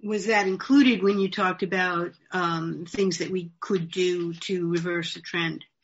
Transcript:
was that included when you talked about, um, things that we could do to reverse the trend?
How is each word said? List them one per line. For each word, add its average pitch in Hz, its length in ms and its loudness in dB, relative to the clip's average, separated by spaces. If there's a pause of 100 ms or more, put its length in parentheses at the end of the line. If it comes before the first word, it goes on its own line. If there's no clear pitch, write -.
was 208 260 -4
that 208 200 2
included 233 560 6
when 202 160 4
you 196 100 2
talked 190 320 -2
about, 180 520 -2 (180)
um, 165 560 -2
things 190 300 0
that 175 120 -4
we 180 300 -4
could 170 320 -2
do 180 420 0
to 175 360 -4
reverse 170 440 -2
the 175 60 -12
trend? 165 460 -6 (180)